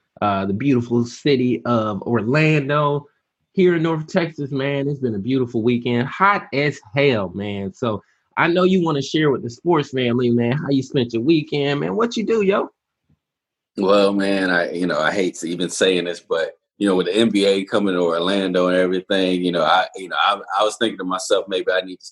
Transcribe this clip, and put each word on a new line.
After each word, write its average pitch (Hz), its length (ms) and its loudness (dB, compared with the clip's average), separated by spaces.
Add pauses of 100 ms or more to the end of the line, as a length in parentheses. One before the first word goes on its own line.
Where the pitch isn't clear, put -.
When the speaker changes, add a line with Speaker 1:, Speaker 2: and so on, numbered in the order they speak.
(220)
Speaker 1:
uh, 98 240 0
the 98 80 -2
beautiful 120 500 2
city 127 640 0
of 110 360 0
Orlando. 143 1040 0 (460)
Here 180 240 4
in 160 60 0
North 160 240 0
Texas, 156 440 -4
man, 139 380 -2
it's 139 120 -6
been 120 140 -2
a 101 40 -6
beautiful 120 440 -2
weekend. 120 460 0
Hot 196 460 0
as 143 260 0 (140)
hell, 127 400 2
man. 98 400 -6
So 110 280 -4 (360)
I 165 100 2
know 180 160 2
you 185 180 4
wanna 151 200 0
share 156 280 0
with 123 120 -2
the 120 80 -8
sports 156 400 -2
family, 123 400 0
man, 120 220 2
how 143 180 -2
you 135 120 2
spent 123 300 -2
your 117 100 -2
weekend, 147 580 0
man. 175 160 -4
What 233 200 -2
you 220 80 -2
do, 220 180 0
yo? 196 280 0 (1040)
Speaker 2:
Well, 101 380 4
man, 98 360 0
I, 87 220 0
you 90 140 -2
know, 78 120 0
I 78 140 0
hate 92 240 -2
to 82 120 -10
even 87 200 -4
saying 92 360 2
this, 87 160 -8
but, 82 320 -4 (260)
you 101 100 0
know, 92 80 4
with 90 100 0
the 90 80 -4
N 113 140 4
B 101 160 2
A 98 200 2
coming 101 300 0
to 87 60 0
Orlando 90 680 0
and 90 80 2
everything, 92 680 0
you 87 80 0
know, 85 100 0
I, 90 240 2 (100)
you 95 120 -12
know, 80 100 -8
I, 98 220 0 (180)
I 107 60 2
was 107 140 -2
thinking 107 200 -2
to 92 60 -8
myself, 92 420 -2
maybe 92 240 -4
I 92 120 0
need 90 180 -12
to, - 120 -20